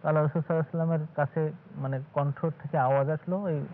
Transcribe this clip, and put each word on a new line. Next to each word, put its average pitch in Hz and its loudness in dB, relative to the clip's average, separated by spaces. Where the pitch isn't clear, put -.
তো 156 0
আল্লাহ 156 4
রাসূল 156 2
সাল্লাল্লাহু 165 0
আলাইহি 156 0
সাল্লামের - -
কাছে 151 0
মানে 135 -4
কণ্ঠ 143 0
থেকে 151 -2
আওয়াজ 139 4
আসলো 175 -2
ওই 156 -2